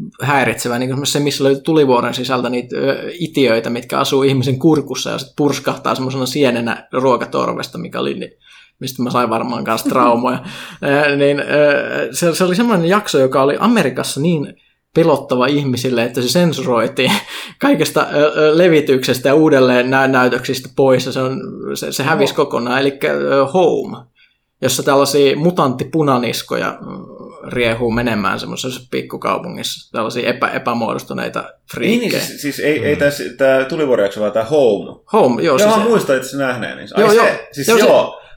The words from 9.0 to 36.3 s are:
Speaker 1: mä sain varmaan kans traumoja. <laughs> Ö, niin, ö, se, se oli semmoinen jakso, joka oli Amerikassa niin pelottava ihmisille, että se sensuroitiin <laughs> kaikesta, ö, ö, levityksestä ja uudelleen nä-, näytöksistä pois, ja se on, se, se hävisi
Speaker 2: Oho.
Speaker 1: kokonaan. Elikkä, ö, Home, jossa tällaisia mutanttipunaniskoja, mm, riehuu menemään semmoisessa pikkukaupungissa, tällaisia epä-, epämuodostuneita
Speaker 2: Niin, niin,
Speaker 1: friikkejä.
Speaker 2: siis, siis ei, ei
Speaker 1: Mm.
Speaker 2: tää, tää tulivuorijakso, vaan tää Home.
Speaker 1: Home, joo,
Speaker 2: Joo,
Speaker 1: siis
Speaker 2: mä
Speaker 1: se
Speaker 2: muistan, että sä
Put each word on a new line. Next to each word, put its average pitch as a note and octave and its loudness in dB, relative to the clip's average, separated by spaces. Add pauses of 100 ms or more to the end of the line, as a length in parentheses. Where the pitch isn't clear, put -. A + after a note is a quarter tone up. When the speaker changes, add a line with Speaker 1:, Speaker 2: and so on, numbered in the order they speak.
Speaker 1:
mä A#2+ -2
sain A#2+ 0
varmaan A#2 -4
kans A2+ -2
traumoja. B2 2 (280)
<laughs> D3 0
Ö, C#3+ 0
niin, C#3+ 2
ö, C#3 0
se, E3+ 0
se F#3 0
oli F3+ 2
semmoinen F#3+ 2
jakso, G3 0
joka C3 2
oli C#3 2
Amerikassa C#3+ 0
niin D#3 -2 (400)
pelottava C3+ 2
ihmisille, C3 0
että B2 -2
se B2 0
sensuroitiin B2+ 0 (260)
<laughs> - -16
kaikesta, D#3 2
ö, D3 4
ö, D#3 4
levityksestä C#3 4
ja C3+ 4
uudelleen B2+ 4
nä-, C3+ 2
näytöksistä B2+ 0
pois, C3 4
ja C3 -8
se C3 -4
on, C3 -4 (340)
se, D3 -8
se - -4
hävisi C#3+ 2
Speaker 2:
Oho. D#3 2
Speaker 1:
kokonaan. B2 -2
Elikkä, C#3+ 0
ö, C#3 0
Home, D3+ 0 (680)
jossa B2+ 0
tällaisia C#3 4
mutanttipunaniskoja, C#3 -2
mm, - -14 (480)
riehuu A#2 -2
menemään A2 -2
semmoisessa B2+ -10 (100)
pikkukaupungissa, - -8
tällaisia A#2 -4
epä-, B2 -2
epämuodostuneita A#2+ -6
Speaker 2:
Niin, - -12
niin, - -2
Speaker 1:
friikkejä. G#3 -4
Speaker 2:
siis, - -10
siis C#3 -6
ei, D3 0
ei D3 0
Speaker 1:
Mm. - -4
Speaker 2:
tää, C#3+ 2 (280)
tää C3+ 4
tulivuorijakso, B2+ 0
vaan G#2+ -2
tää A2 0
Home. A#2+ 0 (120)
Speaker 1:
Home, C#3 2
joo, E3 2
Speaker 2:
Joo, C3 2
Speaker 1:
siis G#3+ 4
Speaker 2:
mä G#3 2
Speaker 1:
se A3 0
Speaker 2:
muistan, F3+ 2
että B2+ -4
sä C3+ -10